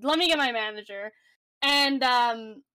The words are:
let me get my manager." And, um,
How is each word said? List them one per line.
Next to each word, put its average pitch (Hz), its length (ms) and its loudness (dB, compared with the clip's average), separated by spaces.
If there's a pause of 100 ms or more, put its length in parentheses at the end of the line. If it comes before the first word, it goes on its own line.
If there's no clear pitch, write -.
let 285 160 0
me 349 100 2
get 330 100 2
my 269 140 0
manager." 214 600 -6 (500)
And, 277 420 0
um, 233 600 0 (120)